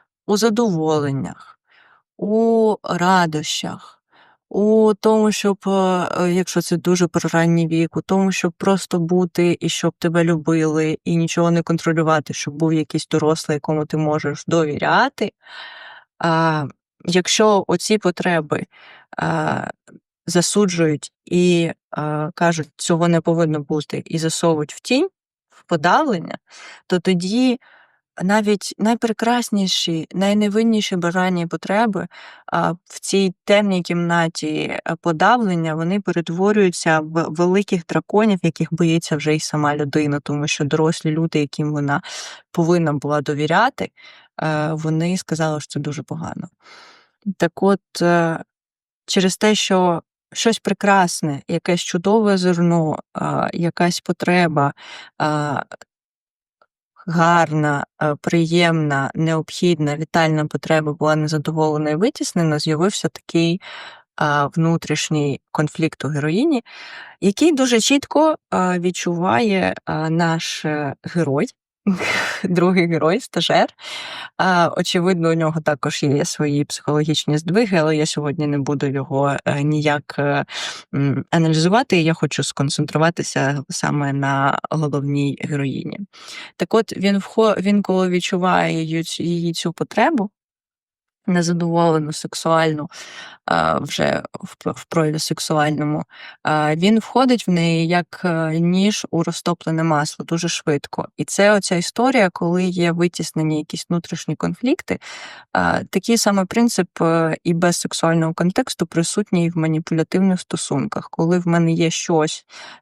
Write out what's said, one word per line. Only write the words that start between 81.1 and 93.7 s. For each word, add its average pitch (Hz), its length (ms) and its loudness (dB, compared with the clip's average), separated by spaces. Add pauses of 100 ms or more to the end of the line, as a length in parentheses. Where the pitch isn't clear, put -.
аналізувати, 170 680 2
я 160 140 2
хочу - 280 -4
сконцентруватися 143 1300 -2
саме 147 440 -2
на 139 460 0 (120)
головній 143 760 -2
героїні. 139 540 -6 (580)
Так - 180 -4
от, 220 220 2
він 196 220 0
вхо-, 214 400 2
він 202 240 2
коли 185 260 2
відчуває 175 760 0
ю-, 160 180 -4
ць-, - 200 -8
її 170 300 -2
цю 165 200 -4
потребу, 214 580 0 (960)
незадоволену, 170 840 2
сексуальну, 160 800 -2 (540)
а, 80 340 0